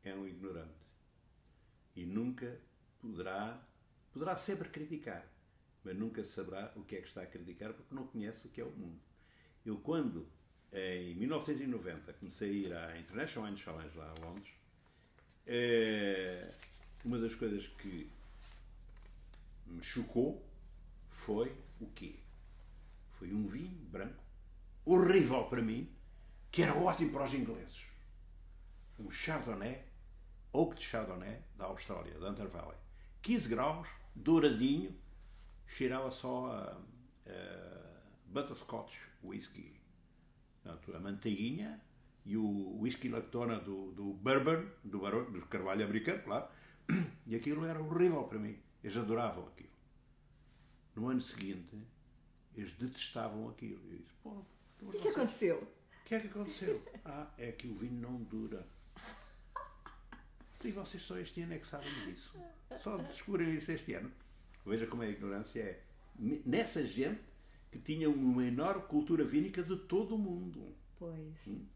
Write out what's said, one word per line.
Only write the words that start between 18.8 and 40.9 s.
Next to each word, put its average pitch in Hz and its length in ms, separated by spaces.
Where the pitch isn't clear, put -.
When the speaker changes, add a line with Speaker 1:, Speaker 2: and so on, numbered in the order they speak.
Speaker 1:
me 85 180
chocou - 600
foi 113 440
o 107 60
quê? - 280
Foi 90 160
um 104 140
vinho 170 300
branco, 95 340
horrível 170 600
para 123 160
mim, 113 280
que 170 120
era 147 100
ótimo 170 380
para 139 140
os 123 80
ingleses. - 520
Um 98 140
Chardonnay, 123 720
Oak 165 240
de - 60
Chardonnay, 107 580
da 98 80
Austrália, 92 520
da 92 140
Hunter 101 160
Valley. 78 300
Quinze 196 280
graus, 147 400
douradinho, 147 840
cheirava 131 440
só 127 360
a, 101 340
a 90 680
butterscotch - 720
whisky. - 540
Portanto, 87 320